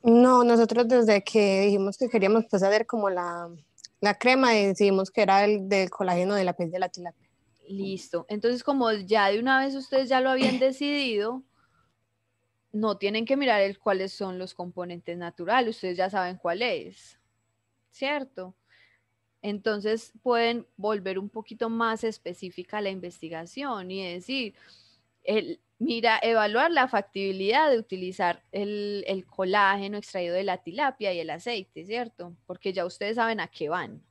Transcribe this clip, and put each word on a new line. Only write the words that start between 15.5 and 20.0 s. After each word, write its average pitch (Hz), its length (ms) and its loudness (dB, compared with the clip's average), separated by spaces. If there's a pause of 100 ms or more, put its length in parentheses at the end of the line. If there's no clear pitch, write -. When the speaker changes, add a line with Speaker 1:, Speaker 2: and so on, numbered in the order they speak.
Speaker 2:
ustedes 180 180 -6
ya 185 140 0
saben 185 280 -4
cuál 175 240 -4
es, 190 560 -8 (760)
¿cierto? 269 640 -8 (880)
Entonces 208 680 -4 (100)